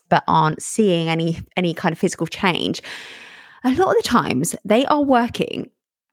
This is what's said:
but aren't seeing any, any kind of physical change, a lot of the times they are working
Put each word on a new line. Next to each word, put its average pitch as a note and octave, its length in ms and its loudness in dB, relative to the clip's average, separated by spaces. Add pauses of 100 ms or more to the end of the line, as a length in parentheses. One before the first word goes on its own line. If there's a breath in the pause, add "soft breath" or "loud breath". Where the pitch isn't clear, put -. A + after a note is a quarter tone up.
but D#3 180 2
aren't D#3+ 340 2
seeing E3+ 480 0
any, E3 300 0 (160)
any F3 180 0
kind D#3+ 200 -2
of - 60 -10
physical E3+ 280 -2
change, - 540 -2 (840 loud breath)
a B3+ 120 0
lot F#4 160 2
of A#4+ 60 4
the A4 100 0
times - 480 0 (100)
they A#3 220 4
are D4 160 2
working A#3+ 680 0 (440)